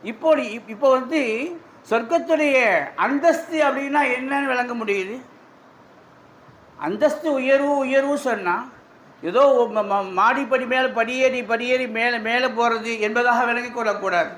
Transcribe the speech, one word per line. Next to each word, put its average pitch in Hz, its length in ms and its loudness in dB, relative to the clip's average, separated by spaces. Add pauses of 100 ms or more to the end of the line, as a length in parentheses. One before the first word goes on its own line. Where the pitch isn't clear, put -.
இப்போ 294 340 0
இப்-, 226 320 -8
இப்போ 240 220 2
வந்து 262 600 0 (400)
சொர்க்கத்துடைய 254 920 2 (100)
அந்தஸ்து 285 680 0
அப்படின்னா 277 380 0
என்னன்னு 269 420 -2
விளங்க 247 300 -2
முடியுது? 208 460 -4 (1600)
அந்தஸ்து 277 540 0
உயர்வு, 277 440 2
உயர்வு 269 420 0
சொன்னா 220 500 -2 (540)
ஏதோ 254 320 4
ஒ-, 226 220 2
ம-, 208 80 0
ம-, 196 280 -2
மாடிப்படி 254 540 0
மேல 262 220 0
படியேறி, 247 540 0
படியேறி 240 460 -2
மேல, 233 300 -2
மேல 240 300 -2
போறது 226 500 -2
என்பதாக 240 460 2
விளங்கிக் 240 300 -4
கொள்ளக்கூடாது. 190 640 0